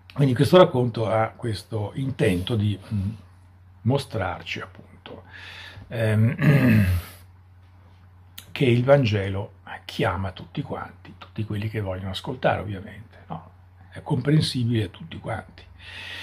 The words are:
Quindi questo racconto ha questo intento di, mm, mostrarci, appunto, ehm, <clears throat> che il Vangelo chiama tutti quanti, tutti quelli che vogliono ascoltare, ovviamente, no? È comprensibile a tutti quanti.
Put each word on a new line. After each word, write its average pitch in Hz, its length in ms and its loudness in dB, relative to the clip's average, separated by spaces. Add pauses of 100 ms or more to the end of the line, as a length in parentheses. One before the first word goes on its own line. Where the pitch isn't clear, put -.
(140)
Quindi 135 220 2
questo 147 220 6
racconto 120 520 4
ha 110 200 2
questo 107 640 -6
intento 117 600 0
di, 104 220 0 (160)
mm, 98 160 -2 (720)
mostrarci, 101 760 -4
appunto, - 640 -18 (640)
ehm, 110 480 2
<clears throat> 110 720 4 (1400)
che - 140 0
il 120 180 6
Vangelo 104 720 2 (360)
chiama 95 420 -2
tutti - 300 -10
quanti, - 560 -12
tutti - 280 -8
quelli 107 220 -4
che 107 140 -6
vogliono 95 300 -6
ascoltare, 110 500 -2
ovviamente, - 640 -12
no? - 260 -14 (380)
È - 140 -18
comprensibile 123 800 0
a 98 40 -6
tutti - 300 -14
quanti. - 460 -10 (600)